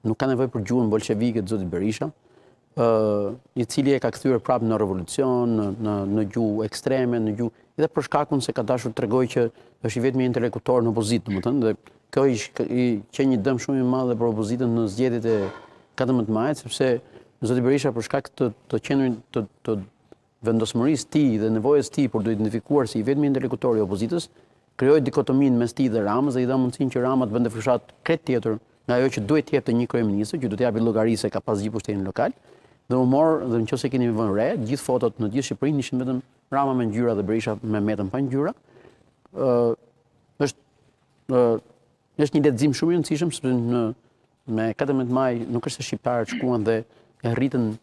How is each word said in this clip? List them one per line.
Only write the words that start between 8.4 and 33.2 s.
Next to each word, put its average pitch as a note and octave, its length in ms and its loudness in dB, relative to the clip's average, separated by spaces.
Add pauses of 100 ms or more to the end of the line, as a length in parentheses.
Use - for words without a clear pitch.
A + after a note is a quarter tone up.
se B2+ 100 -6
ka A#2 140 -2
dashur B2 240 0
të - 80 -6
tregojë B2 380 0
që A#2+ 100 2 (400)
është A#2 140 -2
i A#2 80 0
vetmi B2+ 200 2
interlokutor A#2+ 540 0
në A#2 80 2
opozitë, A2 400 0
domethënë, A2+ 340 0
dhe A2 100 2 (380)
kjo C#3 160 4
i B2 140 2
sh-, - 240 -6
i B2 200 0 (280)
qenë C3+ 220 2
një G2+ 100 0
dëm B2+ 160 0
shumë C3+ 180 0
i B2+ 140 2
madh B2+ 240 0
për A#2 160 2
opozitën A#2 400 0
në A2+ 160 0
zgjedhjet A#2 400 0
e G#2+ 100 2 (600)
katërmbëdhjetë A#2+ 340 2
majit, C#3 300 -2
sepse B2+ 320 0 (500)
zoti B2 160 2
Berisha C3 320 2
për A#2 140 -4
shkak - 260 -4
të, B2 160 -2 (220)
të A#2 160 -2
qenurin, C3 320 0 (100)
të, A2+ 140 -2 (180)
të A2 140 -2 (680)
vendosmërisë A#2 680 0
tij C3+ 300 4
dhe A2 100 2
nevojës B2+ 400 2
tij C3+ 180 0
për A2 140 0
të A2+ 80 2
identifikuar A2 560 0
si - 80 -4
i G#2+ 80 -2
vetmi C#3 240 2
interlokutor B2+ 480 0
i G#2+ 60 2
opozitës, G#2 420 -2 (480)
krijoi C#3+ 320 4
dikotominë C3+ 480 2
mes A#2+ 160 2
tij C3+ 220 0
dhe A2 100 0
Ramës B2 320 0
dhe B2+ 80 0
i B2 80 0
dha C3+ 80 0
mundësinë B2+ 320 0
që B2 140 -2
Rama B2+ 240 0
të G#2 80 -4
bënte A#2+ 180 0
fushat A#2 380 0 (120)
krejt E3 220 0
tjetër A2+ 320 0
nga - 400 -4
ajo B2+ 160 2
që A#2+ 80 -4
duhet D3 240 2
të - 80 -4
jepte C3 180 0
një A#2+ 200 2
kryeministër, G#2+ 500 0
që B2 80 -2
do G#2 80 -4
të B2 80 2
japi A2 160 0
llogari A2+ 340 2
se G2+ 140 -2
ka G#2+ 100 -6
pas G#2 220 -2
gjithë G#2+ 140 -4
pushtetin G2+ 280 -4
lokal. C#3+ 300 -2 (560)
Dhe B2+ 80 2
u B2+ 80 4
mor, D3+ 400 4